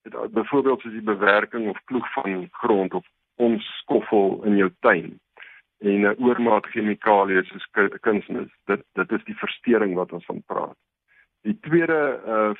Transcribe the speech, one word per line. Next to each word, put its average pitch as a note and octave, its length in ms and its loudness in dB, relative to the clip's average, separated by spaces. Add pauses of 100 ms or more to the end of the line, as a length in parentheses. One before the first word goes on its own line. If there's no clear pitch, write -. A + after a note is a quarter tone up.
Dit, - 120 -20
eh, A#2 160 -6
byvoorbeeld B2+ 520 0
soos A2+ 100 -12
die A2 100 -10
bewerking G#2+ 680 0
of - 140 -8
ploeg - 300 -6
van F#2 380 -4
grond G2 420 0
of F2+ 120 -6 (300)
omskoffel A2+ 1080 0
in G#2 120 4
jou F#2+ 140 4 (100)
tuin G2+ 400 0 (580)
en G2+ 240 2
'n G#2 160 4
oormaat A#2+ 480 2
chemikalieë G2+ 800 2
soos - 260 -16
ku-, G2+ 280 0
kunsmis. - 520 -2 (140)
Dit, G2+ 280 -2
dit F#2+ 180 -4
is G#2+ 120 -4
die G#2+ 140 -14
versteuring G#2+ 580 0
wat F2+ 160 -4
ons F2 140 -12
van F2 200 -10
praat. - 320 -8 (640)
Die G#2+ 180 -4
tweede, D#3 680 0
eh, G#2+ 340 0